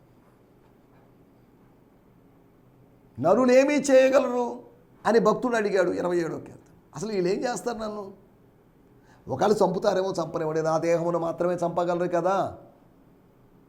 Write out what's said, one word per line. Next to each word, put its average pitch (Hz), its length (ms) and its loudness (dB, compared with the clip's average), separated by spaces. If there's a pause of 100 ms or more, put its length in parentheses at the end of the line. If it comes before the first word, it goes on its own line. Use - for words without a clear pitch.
(3250)
"నరులేమీ 254 520 6
చేయగలరు?" 262 880 2 (420)
అని 220 140 4
భక్తుడు 214 360 2
అడిగాడు, 190 360 0
ఇరవై 180 260 -2
ఏడో 156 200 -4
కీర్తన. - 340 -20 (240)
అసలు 196 160 -8
వీళ్ళు 185 180 0
ఏం 214 140 -2
చేస్తారు 240 340 -6
నన్ను? 208 360 -10 (1120)
ఒకవేళ 175 240 0
చంపుతారేమో, 185 600 0 (100)
చంపనివ్వండి, 160 380 -4
నా 160 160 0
దేహమును 170 420 0
మాత్రమే 165 340 -2
చంపగలరు 175 540 -2
కదా. 170 500 -2 (1120)